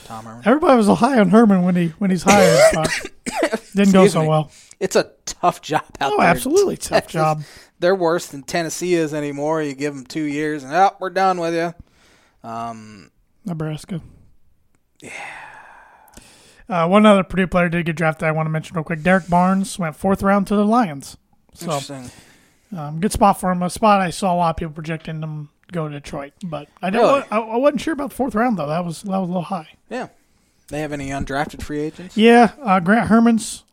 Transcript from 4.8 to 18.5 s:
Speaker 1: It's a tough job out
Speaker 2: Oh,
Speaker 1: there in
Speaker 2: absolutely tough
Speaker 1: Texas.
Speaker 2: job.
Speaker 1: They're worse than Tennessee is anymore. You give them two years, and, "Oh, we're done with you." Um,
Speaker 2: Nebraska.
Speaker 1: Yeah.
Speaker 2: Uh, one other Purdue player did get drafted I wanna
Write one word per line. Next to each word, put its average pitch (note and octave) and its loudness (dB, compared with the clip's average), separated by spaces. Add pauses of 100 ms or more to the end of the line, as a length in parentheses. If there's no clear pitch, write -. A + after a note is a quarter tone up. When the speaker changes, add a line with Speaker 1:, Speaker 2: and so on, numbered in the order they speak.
Speaker 1:
It's - 0
a - 0 (140)
tough - -2
job - -4 (160)
out F4+ 0
Speaker 2:
Oh, G#4 -2
Speaker 1:
there G#3 4
in E3+ 4
Speaker 2:
absolutely D#4+ 0
tough - -10
Speaker 1:
Texas. - -2
Speaker 2:
job. D#3 -2 (360)
Speaker 1:
They're F3+ 2
worse E3+ -2
than C#3 -16
Tennessee F3 -4
is D#3 0
anymore. D3 -4
You C#3+ -4
give C#3+ -6
them C3 -14
two D#3+ -8
years, D3+ -4
and, C3+ -10
"Oh, F#3+ 4
we're F#3 -6
done F#3 0
with E3+ -4
you." E3+ -4 (680)
Um, A2+ -14 (340)
Speaker 2:
Nebraska. D#3 -8 (1000)
Speaker 1:
Yeah. - -20 (1600)
Speaker 2:
Uh, E3+ 0
one G3+ 6
other G3+ 6
Purdue F3+ -2
player F3+ 0
did E3+ -2
get E3 -4
drafted D#3+ -2
I D#3 0
wanna D#3 -4